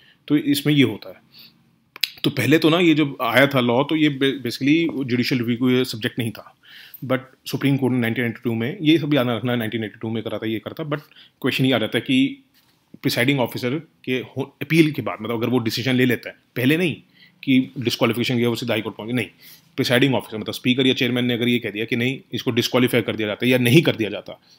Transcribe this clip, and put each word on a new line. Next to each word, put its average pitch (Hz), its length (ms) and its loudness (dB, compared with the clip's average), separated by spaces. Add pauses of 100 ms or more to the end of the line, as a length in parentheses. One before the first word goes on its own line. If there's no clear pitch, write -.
(280)
तो 147 100 4
इसमें 147 360 2
ये 143 100 8
होता 104 260 0
है। 92 60 -18 (1080)
तो 143 60 0
पहले 139 280 2
तो 160 120 2
ना 165 100 4
ये 170 140 4
जब 147 280 0
आया 123 260 4
था 143 120 0
लॉ 120 240 2
तो 156 120 -2
ये 151 140 2
बे-, 131 380 -2
basically 143 560 0
जुडिशियल 120 380 0
रिव्यू 113 160 -2
को 127 140 2
ये 127 140 2
सब्जेक्ट 117 340 -6
नहीं 113 120 -4
था, - 240 -20 (500)
but 131 140 0 (260)
सुप्रीम 135 320 0
कोर्ट 127 160 0
ने 127 60 0
नाइनटीन 113 240 -2
नाइंटी 113 200 -6
टू 117 100 -2
में, 113 280 -4
ये 156 160 4
सब 147 160 -2
याद 123 160 2
रखना 120 260 -2
नाइनटीन 113 280 -4
एटी 104 180 -10
टू 113 80 -6
में 110 140 -4
करा 107 140 -6
था, 113 100 -6
ये 110 120 -4
करा - 240 -12
था, 147 60 -10
but 147 120 -4 (400)
क्वेश्चन 131 240 0
ये 131 60 2
आ 123 60 4
जाता 107 200 -2
है 113 40 0
कि 135 420 0 (580)
प्रिसाइडिंग 131 380 0
ऑफिसर 123 360 -4 (300)
के 127 80 -4
हो-, - 480 -8
अपील 156 300 4
के 139 100 -6
बाद, 98 200 -6
मतलब 113 160 -4
अगर 120 120 -2
वो 123 100 2
डिसीजन 113 360 -2
ले 123 100 4
लेता 113 240 -2
है, - 60 -16 (200)
पहले 127 220 2
नहीं 170 180 -2 (480)
कि 131 360 2
डिस्क्वालिफिकेशन 120 580 -2
किया 120 120 2
वो 117 60 -2
सीधा 113 180 -4
हाई 110 80 -2
कोर्ट 107 140 -10
पहुंचे, 110 180 -8
नहीं, 113 140 -2 (480)
प्रिसाइडिंग 127 400 4
ऑफिसर 107 220 -6
मतलब 104 160 -8
स्पीकर 127 340 0
या 127 60 4
चेयरमैन 123 320 0
ने 123 80 0
अगर 120 140 -2
ये 120 120 2
कह 107 100 -6
दिया 107 160 -6
कि 123 100 -4
नहीं 123 260 -2 (120)
इसको 123 180 -4
डिस्क्वालीफाई 120 500 2
कर 107 140 -6
दिया 107 120 -4
जाता 107 180 -4
है 123 60 2
या 127 60 4
नहीं 123 240 6
कर 131 140 0
दिया 104 140 -4
जाता, 95 320 -12 (180)